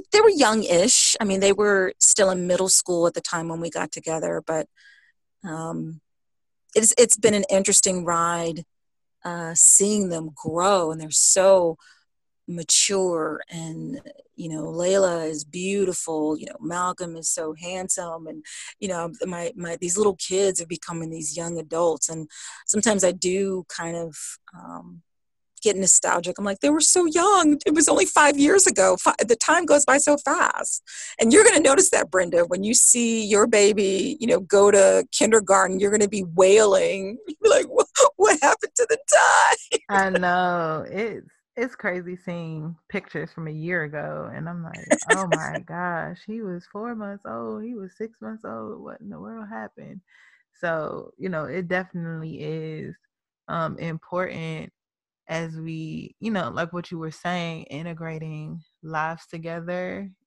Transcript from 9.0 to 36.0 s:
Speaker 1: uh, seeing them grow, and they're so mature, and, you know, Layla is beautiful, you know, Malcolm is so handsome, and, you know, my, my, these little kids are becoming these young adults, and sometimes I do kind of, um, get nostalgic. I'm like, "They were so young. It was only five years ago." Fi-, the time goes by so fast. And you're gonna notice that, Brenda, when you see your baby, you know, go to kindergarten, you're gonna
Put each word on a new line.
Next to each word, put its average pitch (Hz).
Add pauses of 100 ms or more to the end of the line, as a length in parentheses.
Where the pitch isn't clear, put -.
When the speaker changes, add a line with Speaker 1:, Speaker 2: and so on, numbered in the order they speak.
Speaker 1:
uh, 170
seeing 202
them 160
grow, 175
and 160
they're 156
so 185 (720)
mature, 170 (100)
and, 165 (340)
you 170
know, 156
Layla 175
is 151
beautiful, 170
you -
know, -
Malcolm 175
is 160
so 156
handsome, 175
and, 156 (360)
you 202
know, 170 (140)
my, 175
my, 170
these 175
little 202
kids 190
are 165
becoming 165
these 156
young 170
adults, 160
and 160 (380)
sometimes 208
I 180
do 185
kind 170
of, 165 (420)
um, 175 (600)
get 202
nostalgic. 180
I'm 202
like, 196
"They 285
were 311
so 349
young. 339
It 311
was 320
only 392
five 285
years 339
ago." 190
Fi-, - (120)
the 226
time 339
goes 294
by 269
so 294
fast. - (380)
And 233
you're 392
gonna 392
notice 294
that, -
Brenda, 175
when 196
you 214
see 226
your 208
baby, 202
you 226
know, 190
go 202
to 190
kindergarten, 190
you're 202
gonna 208